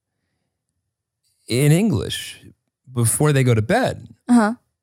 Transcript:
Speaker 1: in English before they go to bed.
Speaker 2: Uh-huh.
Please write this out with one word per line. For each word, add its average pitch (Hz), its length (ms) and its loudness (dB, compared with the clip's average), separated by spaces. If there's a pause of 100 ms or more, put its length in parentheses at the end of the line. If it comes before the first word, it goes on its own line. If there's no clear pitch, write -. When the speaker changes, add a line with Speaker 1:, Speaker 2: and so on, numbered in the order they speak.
(1500)
Speaker 1:
in 135 240 2
English 160 760 -2 (460)
before 127 420 0
they 135 100 2
go 123 100 2
to 110 80 0
bed. 185 460 -2 (220)
Speaker 2:
Uh-huh. 233 240 2 (300)